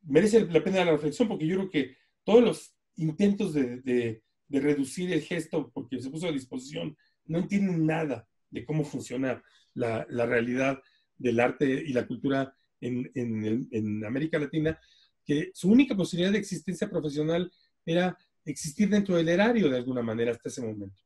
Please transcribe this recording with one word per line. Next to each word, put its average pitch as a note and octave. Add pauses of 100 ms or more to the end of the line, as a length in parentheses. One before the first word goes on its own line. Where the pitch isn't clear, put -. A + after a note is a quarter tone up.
merece G3
la D#3+
pena F#3+
la E3+
reflexión, D#3
porque D#3
yo F#3
creo F#3+
que C3+ (280)
todos A3+
los - (200)
intentos F#3
de, B2
de, A#2+ (260)
de C#3
reducir D3
el D#3
gesto D#3+
porque -
se C3
puso D#3+
a D#3+
disposición D3+ (300)
no D#3+
entienden F#3
nada D#3 (220)
de A2+
cómo D3+
funciona B2+ (300)
la, A#2
la A#2+
realidad B2 (380)
del A#2+
arte C3
y C#3
la A#2
cultura C3+ (260)
en, B2
en A2+
el, A2+
en G#2+
América C#3+
Latina, D#3 (460)
que D3+
su F3+
única B3+
posibilidad F3
de G#3+
existencia F3+
profesional D#3 (360)
era F3 (260)
existir E3
dentro G3+
del E3
erario G3+
de B2+
alguna B2
manera A#2
hasta A#2
ese C3
momento. G2+